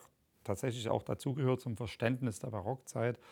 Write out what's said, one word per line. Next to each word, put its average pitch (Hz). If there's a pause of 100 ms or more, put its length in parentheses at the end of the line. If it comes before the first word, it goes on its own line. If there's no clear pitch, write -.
(440)
tatsächlich 117
auch 123
dazugehört 131
zum 117
Verständnis 120
der -
Barockzeit. 117 (140)